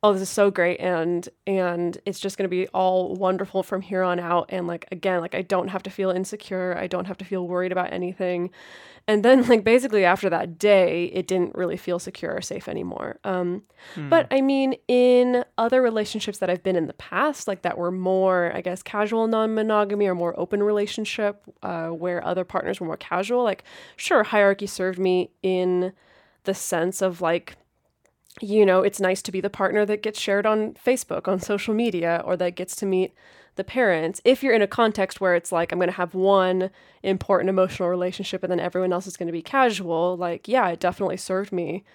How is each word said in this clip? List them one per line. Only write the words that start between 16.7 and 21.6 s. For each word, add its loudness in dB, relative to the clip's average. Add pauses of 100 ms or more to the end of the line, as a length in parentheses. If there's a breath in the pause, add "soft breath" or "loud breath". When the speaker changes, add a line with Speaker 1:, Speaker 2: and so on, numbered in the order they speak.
Speaker 1:
in 2
the -8
past, -2
like, -6
that -4
were -2
more, 2
I -6
guess, -6
casual 0
non-monogamy 2
or 2
more -2
open -2
relationship, -2 (220)